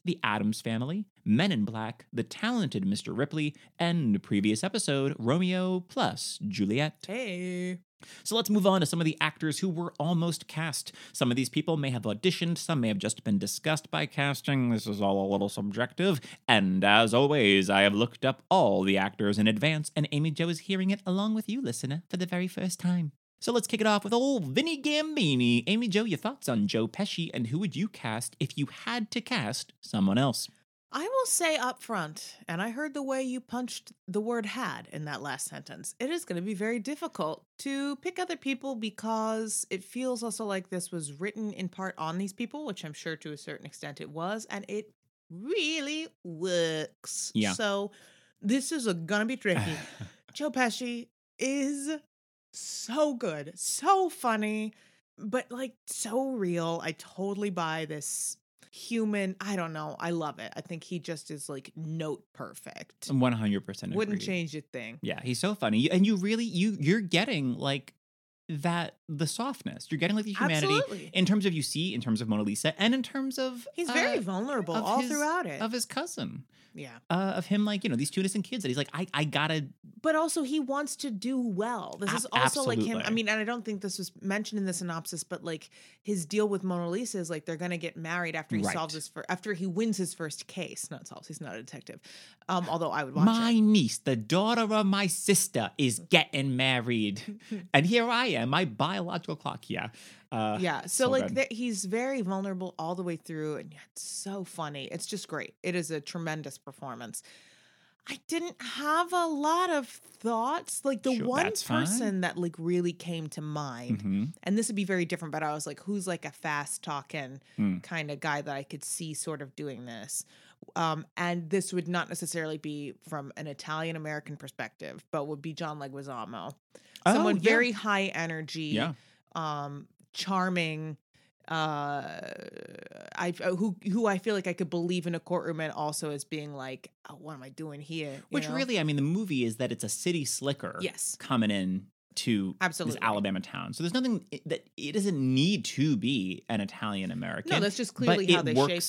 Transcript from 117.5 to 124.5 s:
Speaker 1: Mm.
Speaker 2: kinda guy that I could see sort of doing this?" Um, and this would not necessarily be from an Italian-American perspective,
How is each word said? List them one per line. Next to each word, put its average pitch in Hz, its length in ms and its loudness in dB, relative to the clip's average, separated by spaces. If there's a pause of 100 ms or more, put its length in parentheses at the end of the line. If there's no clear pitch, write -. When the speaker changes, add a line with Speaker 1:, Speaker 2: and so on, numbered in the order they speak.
Speaker 1:
Mm. 95 260 2
Speaker 2:
kinda 151 340 -6
guy 147 240 -2
that 143 140 -6
I 139 80 -6
could 143 200 -12
see 160 300 -8
sort 147 280 -6
of 135 140 -12
doing 131 300 -8
this?" 113 400 -10 (500)
Um, 160 300 0 (100)
and 175 340 -2
this 185 240 0
would 175 140 -2
not 175 220 -2
necessarily 160 480 -4
be 147 360 -8 (140)
from 143 300 -8
an 147 100 -8
Italian-American 156 880 -6
perspective, 104 760 -12